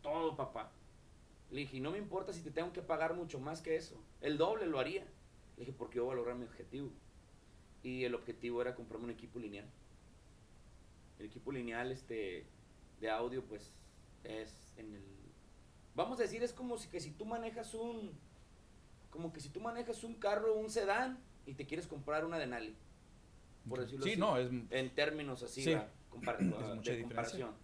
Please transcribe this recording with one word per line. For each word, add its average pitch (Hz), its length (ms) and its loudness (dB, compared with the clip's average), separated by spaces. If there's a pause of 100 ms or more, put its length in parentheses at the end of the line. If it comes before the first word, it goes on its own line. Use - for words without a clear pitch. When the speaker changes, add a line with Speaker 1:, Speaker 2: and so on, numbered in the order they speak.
Speaker 1:
Todo, 156 340 2
papá". 120 360 -4 (760)
Le 131 100 -2
dije, 135 160 -4
"Y 131 40 -2
no 147 100 0
me 196 80 0
importa 190 340 -2
si 170 100 -6
te 156 80 -6
tengo 170 220 0
que 180 100 -4
pagar 160 320 2
mucho 165 240 -2
más 156 220 -4
que 160 160 4
eso. - 260 -4 (180)
El 147 180 4
doble 196 280 6
lo 151 140 4
haría". 180 240 2 (520)
Le 120 100 -8
dije, 131 60 -6
"Porque 117 240 -4
yo 120 100 4
voy 131 80 0
a - 20 2
lograr 120 200 2
mi 120 100 -4
objetivo". 131 440 -6 (920)
Y 127 220 0
el 120 100 2
objetivo 120 480 0
era 123 120 2
comprarme 113 300 -6
un 120 60 -2
equipo 117 280 -8
lineal. 104 280 -6 (1500)
El 104 80 -10
equipo 127 260 -6
lineal, 120 400 0
este, 110 540 -4 (520)
de 110 120 0
audio, 123 340 2
pues, - 280 -10 (520)
es 110 520 -8
en 110 180 -10
el... 98 80 -12 (920)
Vamos 226 240 4
a 240 40 6
decir, 226 200 4
es 240 100 2
como 240 260 -2
si, - 100 -8
que 175 120 -4
si 143 120 -4
tú - 140 -6
manejas 226 480 -2
un... 226 380 -2 (1000)
Como 165 220 -4
que 156 80 -10
si 135 100 -8
tú 185 100 -6
manejas 233 440 -2
un 226 100 -6
carro, 208 400 6
un 220 160 2
sedán, 226 480 4 (280)
y 139 80 -8
te 135 120 -6
quieres 165 200 -2
comprar 151 380 2
una 165 140 2
Denali, 120 380 -2 (920)
por 127 120 0
Speaker 2:
Ok. 123 40 2
Speaker 1:
decirlo 131 200 -2
Speaker 2:
Sí, 196 80 6
Speaker 1:
así, 185 80 4
Speaker 2:
no, 139 180 6
es 123 120 4 (200)
Speaker 1:
en 131 240 2
términos 147 480 2
así, 131 200 -4
Speaker 2:
Sí. 160 120 6
Speaker 1:
¿verdad? 104 140 2 (220)
Compar-, 117 280 0
Speaker 2:
<clears throat> - 20 -2
Es 190 140 6 (160)
Speaker 1:
ah, 104 40 -2
Speaker 2:
mucha 110 180 0
Speaker 1:
de 120 60 2
Speaker 2:
diferencia. 117 40 -2
Speaker 1:
comparación. 117 600 -2